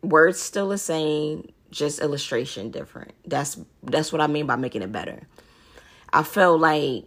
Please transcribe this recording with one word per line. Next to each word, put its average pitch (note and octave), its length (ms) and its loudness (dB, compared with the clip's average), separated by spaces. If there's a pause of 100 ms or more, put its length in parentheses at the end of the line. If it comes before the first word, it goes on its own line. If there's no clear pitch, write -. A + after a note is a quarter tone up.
Words E3+ 380 6
still G3 300 -4
the G3+ 80 -2
same, D3+ 720 -4 (180)
just D3 300 -4
illustration C3 720 -4
different. - 420 -14 (120)
That's, C#3 340 -4 (260)
that's C#3+ 260 0
what D#3 100 -2
I D3+ 60 4
mean D3+ 200 0
by B2+ 100 2
making A#2+ 260 -4
it F#2 80 -8
better. - 300 -8 (920)
I D3+ 100 4
felt E3+ 380 4
like D3 460 0